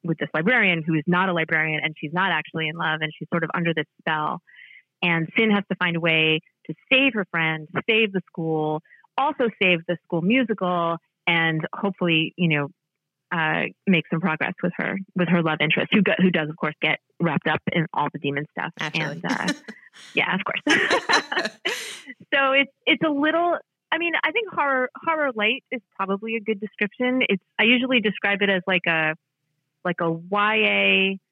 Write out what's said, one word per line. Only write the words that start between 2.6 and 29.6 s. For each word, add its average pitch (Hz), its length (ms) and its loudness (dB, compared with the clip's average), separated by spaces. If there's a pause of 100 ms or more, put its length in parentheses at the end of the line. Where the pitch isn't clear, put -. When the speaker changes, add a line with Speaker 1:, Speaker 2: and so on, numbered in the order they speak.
Speaker 1:
in 160 100 -6
love, 160 240 -2
and 156 160 -4
she's 165 140 -10
sort 165 120 0
of 156 100 -4
under 170 200 0
this 156 120 -2 (160)
spell. 156 380 -2 (640)
And 165 240 2 (100)
Sin 220 140 4
has 202 180 2
to 185 60 -2
find 170 200 0
a 165 40 0
way 160 400 2 (280)
to 156 60 -6 (180)
save 269 220 4
her 208 160 -2
friend, 160 380 -2 (220)
save 220 240 2
the 185 140 0
school, 156 540 -2 (360)
also 269 320 0 (120)
save 180 260 4
the 175 180 -2
school 170 160 -2
musical, 180 760 0 (300)
and 165 340 2 (120)
hopefully, 170 640 -2
you 175 100 2
know, 147 200 0 (640)
uh, 160 320 0 (220)
make 175 240 2
some 165 120 -2
progress 165 320 -2 (100)
with 180 140 -2
her, - 200 -4 (180)
with 175 120 0
her 175 160 4
love 156 180 0
interest, - 300 0
who 214 100 4
go-, 185 160 2
who 185 140 4
does, 156 180 -2
of 160 60 -10
course, 151 260 -6
get 156 180 0 (200)
wrapped 160 280 0
up 156 120 0 (120)
in 165 220 0
all 147 200 -2
the 151 60 -8
demon 143 260 -4 (120)
stuff. - 220 -6
Speaker 2:
Naturally. 156 440 -6
Speaker 1:
And, - 60 -8
uh, - 240 -2 (280)
<laughs> - 340 -20
yeah, - 180 0
of 196 100 -2
course. - 1120 0
<laughs> - 40 -20 (720)
So 269 180 4
it's, 277 200 2 (140)
it's 320 200 2
a 320 40 4
little, 311 480 2 (340)
I 320 60 0
mean, 339 140 -2 (120)
I 311 80 0
think 427 200 -4
horror, 269 380 0 (160)
horror 311 280 0
light 220 380 0
is 247 100 -4 (140)
probably 202 400 -4
a 226 60 -2
good 208 180 -2
description. 247 680 -2
It's, 196 140 0 (160)
I 214 40 4
usually 247 380 4
describe 202 400 -2
it 202 80 2
as 185 180 0
like 180 200 0
a, 160 280 0 (680)